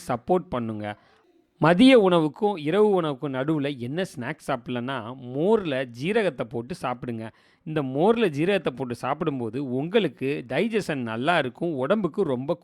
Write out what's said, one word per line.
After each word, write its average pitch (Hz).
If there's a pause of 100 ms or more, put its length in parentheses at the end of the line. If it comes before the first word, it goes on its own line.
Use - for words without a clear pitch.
சப்போர்ட் 180
பண்ணுங்க. 107 (600)
மதிய 214
உணவுக்கும் 180
இரவு 170
உணவுக்கும் 151
நடுவுல 143
என்ன 127
ஸ்நாக்ஸ் 131
சாப்பிட்லன்னா, 123 (180)
மோர்ல 151 (120)
ஜீரகத்தை 180
போட்டு 120
சாப்பிடுங்க. 123 (340)
இந்த 156
மோர்ல 156
ஜீரகத்தை 175
போட்டு 123
சாப்பிடும்போது 131
உங்களுக்கு 151
டைஜஷன் 170
நல்லா 120
இருக்கும், 151
உடம்புக்கு 170
ரொம்ப 143